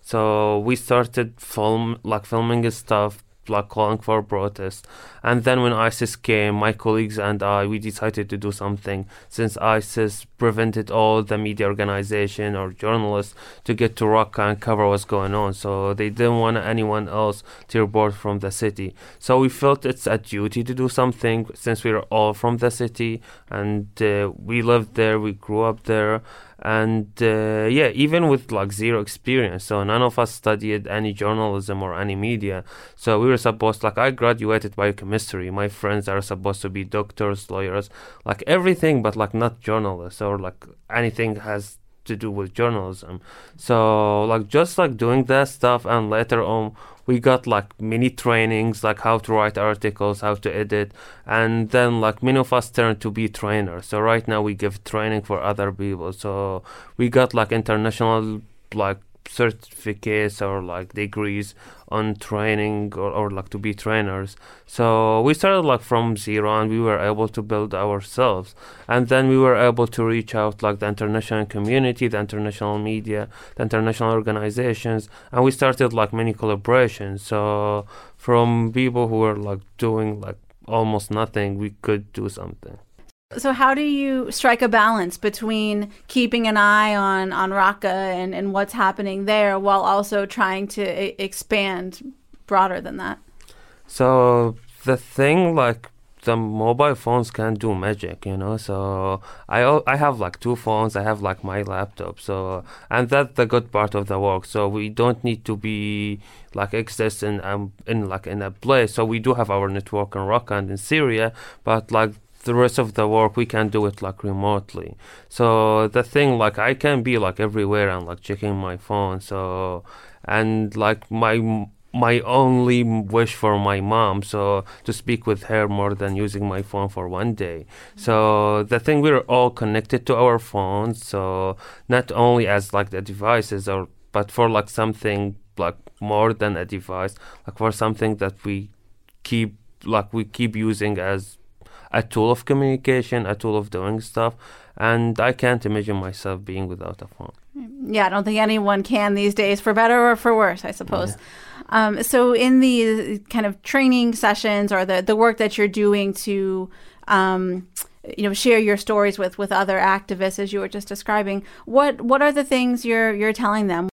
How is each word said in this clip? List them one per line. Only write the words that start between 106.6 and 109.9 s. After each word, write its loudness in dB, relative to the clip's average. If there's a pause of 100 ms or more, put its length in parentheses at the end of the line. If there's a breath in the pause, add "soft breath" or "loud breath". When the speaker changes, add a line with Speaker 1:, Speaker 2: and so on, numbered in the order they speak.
Speaker 1:
exist -4
in, -4
um, -6 (160)
in, -2
like, -8
in -6
a -6
place. 2
So 2
we -2
do 2
have -2
our 0
network -4